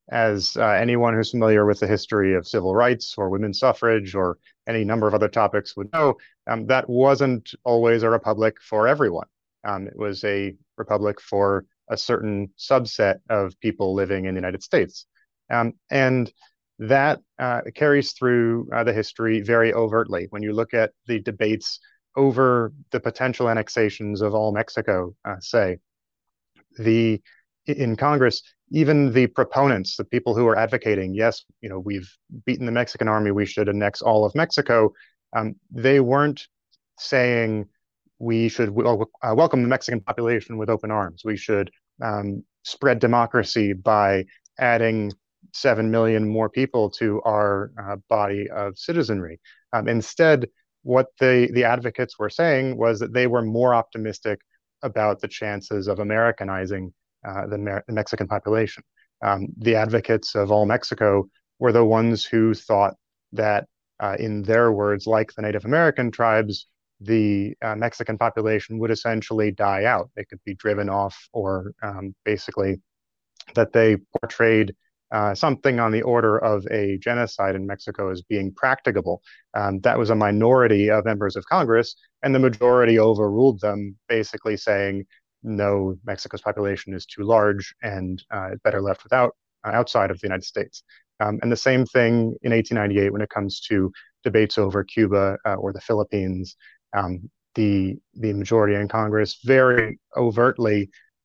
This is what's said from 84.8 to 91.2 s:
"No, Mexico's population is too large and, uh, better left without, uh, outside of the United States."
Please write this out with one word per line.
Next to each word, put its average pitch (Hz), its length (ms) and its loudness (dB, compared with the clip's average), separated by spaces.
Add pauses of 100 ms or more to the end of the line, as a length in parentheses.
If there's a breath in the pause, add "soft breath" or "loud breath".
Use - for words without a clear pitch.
"No, 101 640 -2
Mexico's - 340 -10
population 101 540 -6
is 90 100 -12
too - 200 -12
large 104 580 2
and, 92 480 -8
uh, 95 220 -8 (120)
better 101 160 2
left 98 240 -4
without, 123 320 2 (300)
uh, 104 80 -4
outside 113 360 2
of 90 80 -6
the - 80 -8
United 92 200 -4
States." - 360 -10 (380 soft breath)